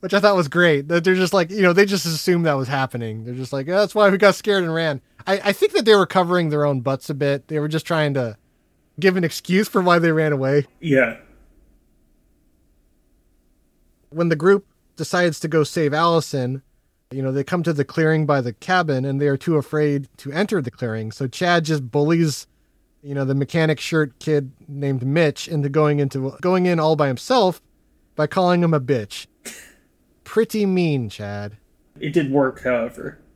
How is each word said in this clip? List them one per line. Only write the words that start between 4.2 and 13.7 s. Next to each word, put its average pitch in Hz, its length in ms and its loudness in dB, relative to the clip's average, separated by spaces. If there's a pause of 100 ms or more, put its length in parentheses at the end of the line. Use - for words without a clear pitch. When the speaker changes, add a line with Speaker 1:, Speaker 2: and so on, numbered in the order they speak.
Speaker 1:
got 196 160 6
scared 196 280 -2
and 165 100 -4
ran." 160 280 -2 (240)
I, 190 200 0
I 202 80 0
think 415 200 0
that 330 120 0
they 220 100 6
were 190 100 4
covering 175 440 0
their 147 140 0
own 139 180 0
butts 135 280 -4
a 151 60 -4
bit. 139 320 -2
They 156 120 -4
were 147 80 -2
just 156 200 -4
trying 151 260 0
to 120 240 -4 (600)
give 185 180 2
an 185 60 0
excuse 185 440 0
for 196 140 0
why 175 160 4
they 170 140 2
ran 156 200 2
away. 139 360 0 (120)
Speaker 2:
Yeah. 131 380 2 (3000)